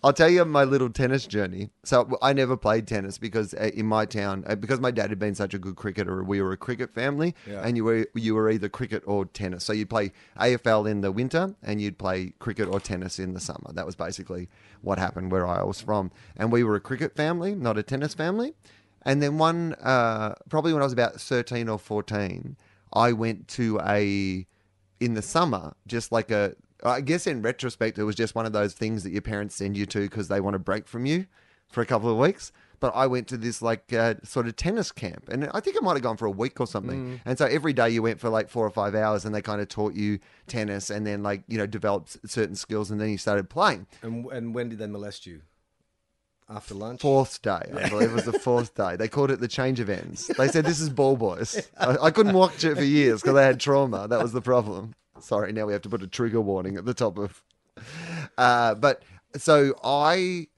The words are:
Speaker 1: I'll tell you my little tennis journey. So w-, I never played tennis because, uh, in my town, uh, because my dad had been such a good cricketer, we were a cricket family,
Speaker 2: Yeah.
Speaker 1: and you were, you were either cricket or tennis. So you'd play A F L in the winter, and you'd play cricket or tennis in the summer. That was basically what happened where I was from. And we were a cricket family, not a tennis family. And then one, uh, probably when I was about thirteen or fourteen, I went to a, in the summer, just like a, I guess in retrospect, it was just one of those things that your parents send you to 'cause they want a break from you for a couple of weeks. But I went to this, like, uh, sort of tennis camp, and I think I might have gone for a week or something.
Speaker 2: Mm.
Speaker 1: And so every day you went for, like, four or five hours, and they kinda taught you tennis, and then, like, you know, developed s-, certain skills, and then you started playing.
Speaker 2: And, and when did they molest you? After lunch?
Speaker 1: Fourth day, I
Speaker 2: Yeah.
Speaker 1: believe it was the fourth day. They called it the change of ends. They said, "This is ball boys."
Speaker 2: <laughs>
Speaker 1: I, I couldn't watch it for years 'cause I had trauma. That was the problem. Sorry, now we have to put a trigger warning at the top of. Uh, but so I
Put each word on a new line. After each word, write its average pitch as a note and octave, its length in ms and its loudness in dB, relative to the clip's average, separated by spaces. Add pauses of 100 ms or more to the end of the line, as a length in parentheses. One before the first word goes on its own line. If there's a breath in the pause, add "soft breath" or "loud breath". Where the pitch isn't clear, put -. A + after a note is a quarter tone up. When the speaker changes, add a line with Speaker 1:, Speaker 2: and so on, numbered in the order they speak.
Speaker 1:
I'll C#3+ 100 6
tell D#3+ 160 6
you F3 160 8
my D3 200 4
little C3 260 2
tennis C3 360 0
journey. G2 440 -4 (140)
So B2+ 140 4
w-, B2 240 2
I C3+ 100 4
never C3 240 2
played A2 300 2
tennis G2 320 -6
because, G#2+ 360 -4
uh, A2 200 -2
in A2 120 -2
my A2 200 2
town, G2+ 400 -4
uh, G#2+ 80 0
because A2 260 -2
my B2+ 100 2
dad A2 200 -2
had G#2 80 -4
been G#2 160 -2
such G2 200 -4
a G2+ 40 -4
good F#2 180 -8
cricketer, F#2 460 -4
we G2 180 0
were F#2+ 120 0
a F#2+ 40 -6
cricket - 380 -8
family, C#3+ 400 -2 (120)
Speaker 2:
Yeah. G2+ 180 -10
Speaker 1:
and A#2+ 120 0
you A2+ 80 0
were, A2+ 300 2
you A2+ 200 0
were A2 160 4
either G#2 180 0
cricket G#2+ 380 -6
or G2 200 0
tennis. F2+ 380 -8
So - 80 -4
you'd G#2+ 180 -2
play G#2+ 220 0 (280 soft breath)
A B2 140 6
F A#2 120 -2
L G#2+ 200 4
in G#2 140 0
the G2 120 0
winter, D#3+ 500 -2
and G#2 180 -4
you'd G2+ 180 -4
play F#2 400 -4
cricket G#2 300 -4
or F#2+ 120 -2
tennis F#2 380 -6
in F#2 160 -6
the F#2 60 -10
summer. - 320 -12
That F#2 140 -6
was F#2 100 -12
basically F2+ 520 -8 (340 soft breath)
what F#2+ 160 -2
happened F#2 340 -4
where F#2 140 2
I F2+ 180 0
was G2 160 -4
from. G2+ 300 -2 (260 soft breath)
And A2+ 160 0
we A#2+ 120 6
were G#2+ 120 2
a G2 40 0
cricket C3 360 -6
family, E3+ 380 -2
not A#2+ 240 0
a G#2+ 40 -2
tennis C#3 320 -4
family. G#3+ 400 -2 (480 soft breath)
And C#3 200 2
then D3 160 0
one, E3 360 2
uh, A2+ 600 2 (140)
probably D#3 240 2
when D3 100 4
I - 40 4
was C3 60 0
about A#2 280 0
thirteen A#2+ 480 -2
or G#2+ 100 -2
fourteen, G2+ 800 -4 (360 soft breath)
I A#2+ 200 4
went A2+ 360 -2
to A2 380 -2
a, G2 600 0 (540)
in A#2+ 140 0
the G#2+ 80 -2
summer, G#2 520 0 (120)
just A#2 240 -6
like A2+ 220 0
a, G2+ 220 2 (300)
I B2 160 2
guess D#3 260 -2
in C3+ 160 -2
retrospect, A#2 560 -2
it G#2+ 60 0
was G#2+ 100 -2
just A2+ 200 -2
one A2+ 120 -2
of A2 60 -4
those G#2 220 0
things A2 300 -4
that F#2+ 80 -6
your G2+ 100 -2
parents G#2 320 -6
send G2 220 -4
you G2+ 100 -2
to G2+ 220 -2
'cause G2 200 -6
they G2 120 0
want G2 160 0
a - 20 0
break F#2+ 280 -4
from A#2+ 200 -6
you F3 200 0 (420 soft breath)
for - 120 -4
a A#2 60 0
couple A#2 240 0
of A2 60 2
weeks. D3 360 0 (260 soft breath)
But B2+ 160 0
I C3 120 2
went B2+ 220 -2
to B2+ 100 -8
this, A2+ 240 -6
like, A2+ 320 -2
uh, A2+ 280 2
sort B2 240 -4
of A#2 80 -6
tennis G3+ 380 -2
camp, - 380 -10
and C#3 240 -4
I G#3+ 60 0
think G4 200 -2
I C#4 40 -2
might F3+ 100 2
have C3+ 80 -2
gone A2+ 160 -2
for A2+ 80 -2
a G#2 40 2
week G#2+ 300 -4
or B2 60 0
something. B2+ 480 -6
Speaker 2:
Mm. A#2+ 100 -14
Speaker 1:
And B2 140 -2
so D3 80 4
every C#3+ 260 0
day A#2+ 160 4
you A#2 140 0
went A2 180 0
for, A#2+ 80 -2
like, A2 220 0
four A2+ 160 0
or G#2 40 -2
five G2+ 240 -2
hours, G#2+ 300 0
and G#2+ 100 -4
they G#2 60 -2
kinda G#2 240 -6
taught G#2+ 300 -4
you G#2 240 -2 (280 soft breath)
tennis, G#2 440 -4
and G#2 160 -4
then, G#2 160 -6
like, G2+ 260 -4
you A2 80 -4
know, G#2 100 0
developed G2+ 560 -4
s-, G#2+ 80 -14
certain G#2 240 -2
skills, G#2+ 360 -4
and G#2+ 100 -2
then G#2+ 80 -2
you G#2+ 80 -2
started G2+ 320 0
playing. D#3+ 380 0 (160 soft breath)
Speaker 2:
And, A#2 280 -8
and A#2 240 -8
when A#2+ 140 -4
did A2+ 100 -12
they G#2+ 80 -8
molest G#2 400 -12
you? E2 140 -18 (1120)
After G#2 240 -12
lunch? A2 260 -8
Speaker 1:
Fourth C3+ 420 4
day, A2 80 -2 (240)
I - 60 -4
Speaker 2:
Yeah. - 80 -2
Speaker 1:
believe A2+ 220 4
it A2+ 40 -6
was A2+ 100 0
the A#2 140 -2
fourth A#2+ 360 2
day. F#2 200 -2
They F2+ 140 -2
called C#3 220 2
it B2+ 100 0
the A#2+ 80 -2
change C3 320 -2
of G#2 80 -2
ends. E2+ 480 -6
They C3 100 6
said, D#3 200 4
"This E3 120 2
is D#3 120 -2
ball C3+ 260 4
boys." A2 580 -4
Speaker 2:
<laughs> - 60 -6
Speaker 1:
I, B2+ 220 4
I D#3 100 8
couldn't G#3 220 6
watch F#3 280 6
it D#3 140 2
for C#3 80 2
years C#3 380 6
'cause C3+ 120 4
I C#3 80 10
had C3 160 8
trauma. C3+ 480 2
That A2+ 160 2
was A#2 100 -2
the A#2+ 100 -2
problem. A2 520 0 (240)
Sorry, G#2 340 -2
now G#2+ 140 -2
we G#2 60 -2
have G2+ 100 -2
to G#2+ 60 -12
put F#2+ 140 -4
a F#2+ 40 -10
trigger A2+ 360 0
warning G2 340 -2
at F2+ 80 -10
the B2 100 -2
top G#2 240 -2
of. G2+ 240 -8 (960 loud breath)
Uh, A#2+ 360 6
but B2+ 280 2 (340 soft breath)
so C#3 460 6
I E3 640 2 (120)